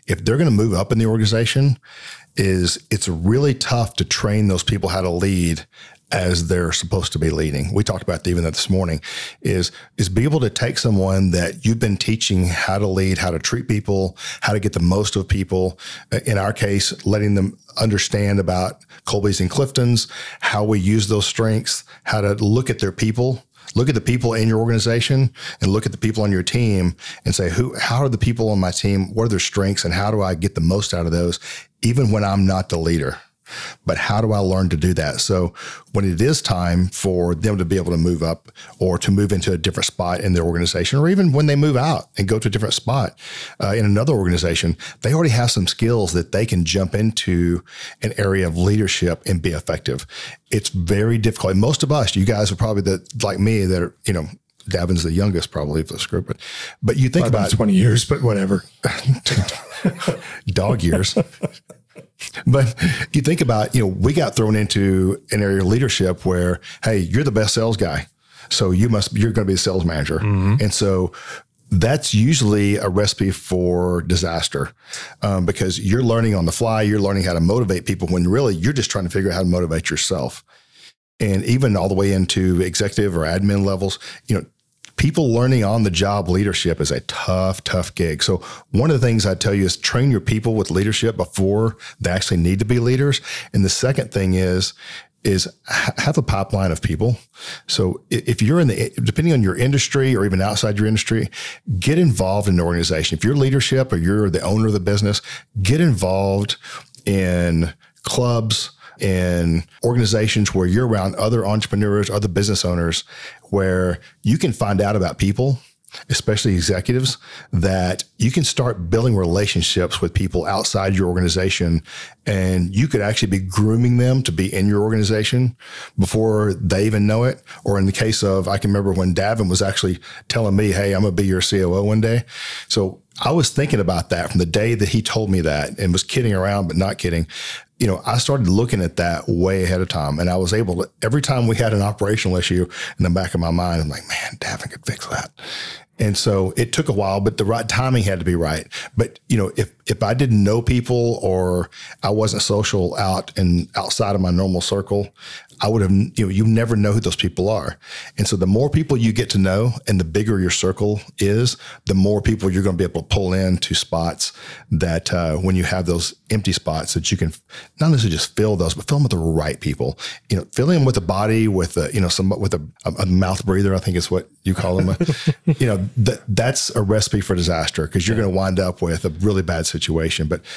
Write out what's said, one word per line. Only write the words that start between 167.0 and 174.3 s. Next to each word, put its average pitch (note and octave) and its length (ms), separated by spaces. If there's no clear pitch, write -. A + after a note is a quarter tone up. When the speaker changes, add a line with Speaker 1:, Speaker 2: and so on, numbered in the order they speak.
Speaker 1:
you G2+ 60
can D#2+ 140
not D#3 120
necessarily A2 260
just - 180
fill G#2+ 200
those, E2+ 180
but - 140
fill C#3+ 100
them D3 60
with B2+ 80
the F#2+ 60
right D#2+ 420
people. C2 380
You G2+ 80
know, - 160
filling D#3+ 260
them C#3 60
with B2 120
a G2 40
body, G#2+ 460
with F#2 300
a, D#2 160
you G#2 80
know, F2+ 80
some, F#2+ 200
with G2 260
a, D#2 120
a, F2 200
a - 20
mouth F#2 400
breather, F#2+ 300
I F#2 40
think F2+ 160
is E2+ 140
what F#2 200